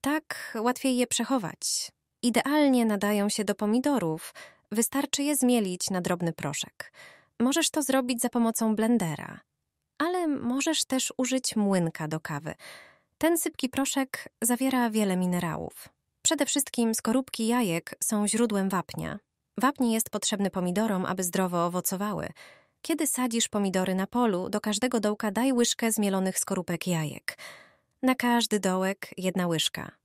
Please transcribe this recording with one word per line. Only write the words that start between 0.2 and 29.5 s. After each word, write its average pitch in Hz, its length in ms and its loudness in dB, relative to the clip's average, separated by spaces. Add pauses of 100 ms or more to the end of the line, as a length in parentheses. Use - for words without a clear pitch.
łatwiej 254 360 2
je 247 100 2
przechować. - 840 -2 (320)
Idealnie 254 640 4
nadają 208 440 2
się 208 160 -2
do 202 100 0
pomidorów. 208 800 0 (380)
Wystarczy 269 500 0
je 285 140 0
zmielić 226 540 2
na 185 100 -2
drobny 175 320 0
proszek. - 600 -8 (480)
Możesz 277 300 2
to 302 120 0
zrobić 262 380 0
za 240 80 0
pomocą 226 480 2
blendera. 214 640 0 (580)
Ale 349 300 0
możesz 277 560 0
też - 320 -2
użyć 254 400 -2
młynka 180 520 2
do 160 120 -2
kawy. 151 340 -6 (640)
Ten 330 200 2
sypki 311 300 -4
proszek - 600 -4 (140)
zawiera 247 480 2
wiele 208 260 2
minerałów. 175 720 -2 (340)
Przede 294 240 2
wszystkim 233 480 0
skorupki 226 520 0
jajek 220 560 0
są 208 260 0
źródłem 208 400 2
wapnia. 170 500 -4 (400)
Wapń 247 320 2
jest 226 200 0
potrzebny 202 400 -2
pomidorom, 185 560 0
aby 185 180 -2
zdrowo 175 420 0
owocowały. 180 640 -2 (540)
Kiedy 311 240 -2
sadzisz 233 420 -2
pomidory 190 460 0
na 185 120 0
polu, 208 420 0
do 208 120 -2
każdego 220 400 0
dołka 208 300 0
daj 240 220 2
łyżkę 233 400 2
zmielonych 190 460 0
skorupek 175 480 -4
jajek. 160 520 -4 (640)
Na 254 120 4
każdy 233 460 2
dołek 190 560 -2
jedna 180 300 0
łyżka. - 440 -2 (140)